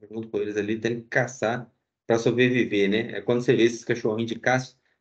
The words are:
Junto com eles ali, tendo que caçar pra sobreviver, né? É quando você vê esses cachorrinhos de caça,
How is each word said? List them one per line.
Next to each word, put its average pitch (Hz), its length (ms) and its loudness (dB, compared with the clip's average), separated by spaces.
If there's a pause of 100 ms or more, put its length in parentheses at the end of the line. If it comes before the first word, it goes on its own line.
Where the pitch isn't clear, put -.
Junto 113 200 -10
com 107 80 -4
eles 104 180 -4
ali, 107 240 -2
tendo 113 220 -4
que - 80 -18
caçar 120 600 -2 (380)
pra 117 100 4
sobreviver, 113 720 2
né? 110 280 -2
É 98 40 -12
quando 123 200 0
você 127 120 4
vê 110 100 4
esses 117 200 2
cachorrinhos 113 480 -2
de 113 80 -8
caça, 131 360 -2 (260)